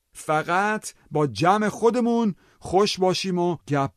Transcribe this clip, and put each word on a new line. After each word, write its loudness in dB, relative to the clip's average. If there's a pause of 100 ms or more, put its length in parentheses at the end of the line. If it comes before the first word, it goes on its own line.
(120)
فقط -2 (180)
با 0
جمع 2
خودمون 2 (240)
خوش 0
باشیم 0
و 0 (120)
گپ -2